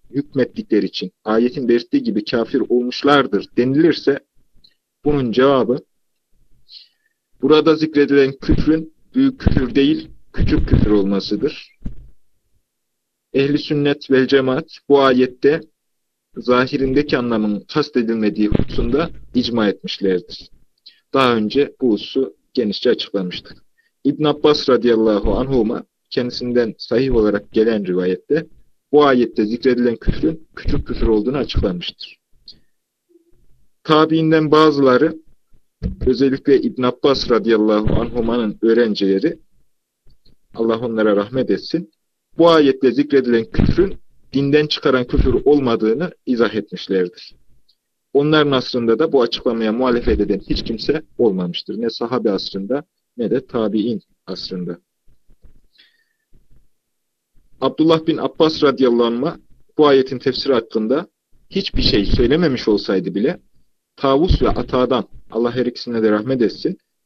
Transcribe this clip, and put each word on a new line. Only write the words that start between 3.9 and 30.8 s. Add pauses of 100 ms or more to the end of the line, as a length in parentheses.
bunun
cevabı (1600)
burada
zikredilen
küfrün (220)
büyük
küfür
değil, (240)
küçük
küfür
olmasıdır. (1600)
Ehli
sünnet
vel
cemaat (120)
bu
ayette (760)
zahirindeki
anlamın
kastedilmediği
hususunda (260)
icma
etmişlerdir. (640)
Daha
önce
bu
hususu (180)
genişçe
açıklamıştık. (400)
İbn
Abbas
radıyallahu
anhuma (260)
kendisinden
sahih
olarak
gelen
rivayette (440)
bu
ayette
zikredilen
küfrün
küçük